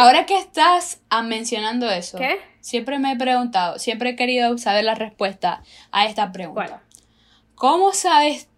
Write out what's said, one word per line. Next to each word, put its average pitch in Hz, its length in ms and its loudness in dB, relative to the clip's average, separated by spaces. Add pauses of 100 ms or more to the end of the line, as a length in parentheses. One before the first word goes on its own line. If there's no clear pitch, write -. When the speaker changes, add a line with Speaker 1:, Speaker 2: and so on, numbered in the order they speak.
Speaker 1:
Ahora 311 200 6
que 381 120 0
estás, 349 640 0 (100)
ah, 226 120 0
mencionando 226 680 -4
eso, 180 280 -6
Speaker 2:
¿Qué? 285 200 -2 (220)
Speaker 1:
siempre 247 400 -6
me 269 100 0
he 262 60 -4
preguntado, 240 640 0
siempre 240 300 -4
he 247 60 -8
querido 247 420 0
saber 208 260 0
la 220 100 0
respuesta 202 680 -4 (300)
a 208 160 2
esta 214 240 -4
pregunta. 180 380 -8
Speaker 2:
¿Cuál? - 120 -18 (760)
Speaker 1:
¿Cómo 359 360 4
sabes 302 640 2